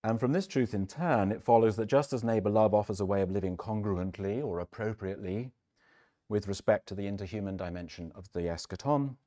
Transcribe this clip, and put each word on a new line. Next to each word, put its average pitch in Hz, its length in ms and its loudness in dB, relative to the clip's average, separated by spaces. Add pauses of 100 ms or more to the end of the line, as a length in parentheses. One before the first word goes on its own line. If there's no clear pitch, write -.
And 113 160 6
from 131 140 2
this 190 140 0
truth 123 260 0
in 98 140 0
turn, 123 440 2
it - 120 -2
follows 113 340 6
that 110 100 -2
just 143 260 2
as 117 120 -4
neighbor 110 240 2
love 107 240 4
offers 104 280 0
a 98 60 0
way 98 140 0
of 92 100 0
living 95 260 -2
congruently 101 840 -4
or 90 180 -4
appropriately 104 880 -6 (800)
with 101 200 -2
respect 101 400 0
to 98 60 -10
the 98 100 -6
interhuman 98 520 -6
dimension 87 580 -10
of 95 180 -20
the 90 100 -4
eschaton 131 760 -4 (100)